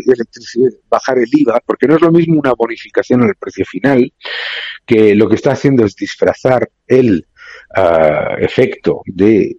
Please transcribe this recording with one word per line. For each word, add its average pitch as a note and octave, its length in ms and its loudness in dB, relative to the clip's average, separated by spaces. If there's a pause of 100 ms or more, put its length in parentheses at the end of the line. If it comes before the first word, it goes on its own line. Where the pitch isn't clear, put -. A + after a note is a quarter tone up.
electricidad, A#2 640 -2 (180)
bajar B2+ 300 -2
el A#2 120 -2
iva, C3 340 2
porque - 220 -2
no D#3 80 4
es D#3 60 2
lo E3+ 100 2
mismo E3 260 2
una C#3 140 0
bonificación A#2 720 -2
en A2+ 80 2
el G2 60 -6
precio F#2+ 280 -10
final, B2+ 480 0 (720)
que A2 300 4
lo G#2+ 140 2
que A2 60 2
está C3+ 180 -2
haciendo C3 320 0
es G2+ 100 -6
disfrazar - 760 -2 (160)
el, A#2+ 420 0 (460)
ah, E2 680 0
efecto - 640 -2
de G2 540 0